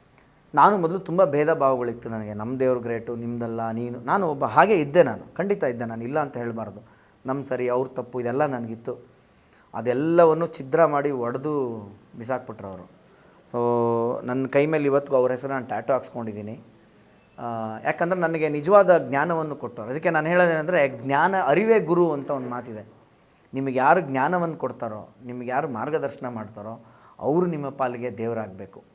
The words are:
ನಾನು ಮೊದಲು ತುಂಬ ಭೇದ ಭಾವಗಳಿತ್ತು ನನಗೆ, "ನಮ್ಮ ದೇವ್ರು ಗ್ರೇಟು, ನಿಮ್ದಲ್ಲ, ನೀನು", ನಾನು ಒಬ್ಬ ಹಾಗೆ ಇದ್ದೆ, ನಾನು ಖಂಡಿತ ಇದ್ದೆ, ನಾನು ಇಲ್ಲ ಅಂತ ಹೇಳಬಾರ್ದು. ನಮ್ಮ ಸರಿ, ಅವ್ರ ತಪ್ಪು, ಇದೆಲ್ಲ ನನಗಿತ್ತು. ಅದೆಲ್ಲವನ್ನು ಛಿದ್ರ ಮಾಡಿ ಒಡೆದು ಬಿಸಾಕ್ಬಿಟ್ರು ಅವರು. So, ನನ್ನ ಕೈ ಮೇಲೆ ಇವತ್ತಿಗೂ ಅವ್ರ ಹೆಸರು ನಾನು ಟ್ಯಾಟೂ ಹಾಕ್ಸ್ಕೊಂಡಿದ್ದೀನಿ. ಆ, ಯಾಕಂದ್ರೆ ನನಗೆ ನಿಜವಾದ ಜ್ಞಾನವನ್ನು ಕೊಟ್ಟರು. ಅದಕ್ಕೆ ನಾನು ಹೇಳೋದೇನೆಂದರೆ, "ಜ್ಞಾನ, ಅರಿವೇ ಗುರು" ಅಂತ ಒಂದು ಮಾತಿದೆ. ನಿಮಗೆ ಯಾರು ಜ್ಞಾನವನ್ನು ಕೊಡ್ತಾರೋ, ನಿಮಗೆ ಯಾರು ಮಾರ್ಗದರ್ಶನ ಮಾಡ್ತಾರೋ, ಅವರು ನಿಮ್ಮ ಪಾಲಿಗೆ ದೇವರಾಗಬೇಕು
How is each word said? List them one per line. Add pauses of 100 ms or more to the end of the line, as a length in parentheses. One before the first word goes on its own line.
(540)
ನಾನು
ಮೊದಲು
ತುಂಬ
ಭೇದ
ಭಾವಗಳಿತ್ತು
ನನಗೆ,
"ನಮ್ಮ
ದೇವ್ರು
ಗ್ರೇಟು,
ನಿಮ್ದಲ್ಲ,
ನೀನು",
ನಾನು
ಒಬ್ಬ
ಹಾಗೆ
ಇದ್ದೆ,
ನಾನು
ಖಂಡಿತ
ಇದ್ದೆ,
ನಾನು
ಇಲ್ಲ
ಅಂತ
ಹೇಳಬಾರ್ದು. (460)
ನಮ್ಮ
ಸರಿ,
ಅವ್ರ
ತಪ್ಪು,
ಇದೆಲ್ಲ
ನನಗಿತ್ತು. (680)
ಅದೆಲ್ಲವನ್ನು
ಛಿದ್ರ
ಮಾಡಿ
ಒಡೆದು (400)
ಬಿಸಾಕ್ಬಿಟ್ರು
ಅವರು. (540)
So,
ನನ್ನ
ಕೈ
ಮೇಲೆ
ಇವತ್ತಿಗೂ
ಅವ್ರ
ಹೆಸರು
ನಾನು
ಟ್ಯಾಟೂ
ಹಾಕ್ಸ್ಕೊಂಡಿದ್ದೀನಿ. (800)
ಆ, (400)
ಯಾಕಂದ್ರೆ
ನನಗೆ
ನಿಜವಾದ
ಜ್ಞಾನವನ್ನು
ಕೊಟ್ಟರು.
ಅದಕ್ಕೆ
ನಾನು
ಹೇಳೋದೇನೆಂದರೆ,
"ಜ್ಞಾನ, (120)
ಅರಿವೇ
ಗುರು"
ಅಂತ
ಒಂದು
ಮಾತಿದೆ. (560)
ನಿಮಗೆ
ಯಾರು
ಜ್ಞಾನವನ್ನು
ಕೊಡ್ತಾರೋ, (100)
ನಿಮಗೆ
ಯಾರು
ಮಾರ್ಗದರ್ಶನ
ಮಾಡ್ತಾರೋ, (340)
ಅವರು
ನಿಮ್ಮ
ಪಾಲಿಗೆ
ದೇವರಾಗಬೇಕು (100)